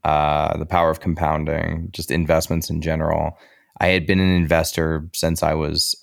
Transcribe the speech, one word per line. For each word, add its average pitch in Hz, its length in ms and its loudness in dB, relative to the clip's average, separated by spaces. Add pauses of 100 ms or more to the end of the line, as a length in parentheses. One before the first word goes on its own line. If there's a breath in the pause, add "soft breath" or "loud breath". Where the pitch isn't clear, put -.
uh, 76 540 2
the 78 80 -6
power 85 240 2
of 80 120 -2
compounding, 80 880 -2
just - 180 -10
investments 82 600 0
in 80 100 -4
general. 80 560 -2 (420 soft breath)
I 90 80 2
had 92 200 2
been 95 120 4
an 92 160 4
investor 80 800 0
since 80 300 -2
I 78 100 2
was, 78 500 -2